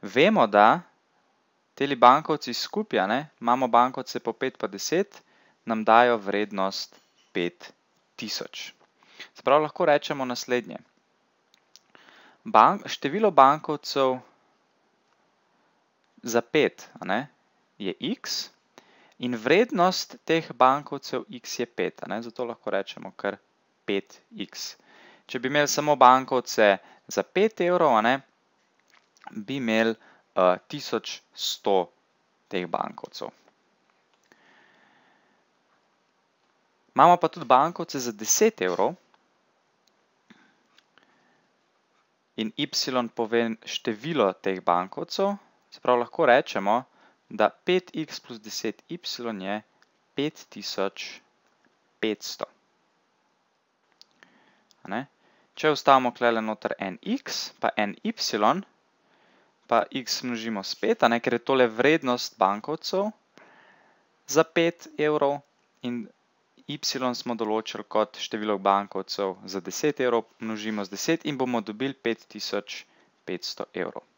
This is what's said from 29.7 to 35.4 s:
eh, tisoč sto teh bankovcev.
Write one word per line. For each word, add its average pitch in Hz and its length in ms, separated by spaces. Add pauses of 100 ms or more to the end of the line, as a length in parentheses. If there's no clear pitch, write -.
eh, 92 180 (120)
tisoč - 520 (140)
sto - 560 (580)
teh 90 200
bankovcev. - 600 (3750)